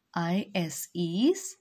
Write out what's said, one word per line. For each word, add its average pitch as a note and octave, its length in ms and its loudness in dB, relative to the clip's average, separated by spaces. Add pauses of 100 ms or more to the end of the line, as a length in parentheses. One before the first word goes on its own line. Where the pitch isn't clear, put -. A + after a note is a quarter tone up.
(160)
I F3 400 0
S E3 400 -2
is, F#3 640 2